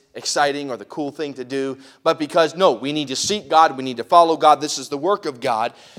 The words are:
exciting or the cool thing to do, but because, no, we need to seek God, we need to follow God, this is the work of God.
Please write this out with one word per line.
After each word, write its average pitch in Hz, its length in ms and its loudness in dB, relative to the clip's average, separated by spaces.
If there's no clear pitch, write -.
exciting 143 560 -2
or 117 60 -6
the 101 80 -16
cool 143 260 -8
thing 143 220 -8
to 127 100 -12
do, 135 340 -6
but 160 140 2
because, 156 380 0
no, 175 160 4
we 131 220 -6
need 151 160 -6
to - 80 -6
seek 208 320 -6
God, 156 260 4
we 131 80 -8
need 131 140 -6
to 117 80 -8
follow 165 320 6
God, 147 240 6
this 147 160 -6
is 131 100 -10
the 143 100 -6
work 190 280 -2
of 131 160 -8
God. 120 320 -2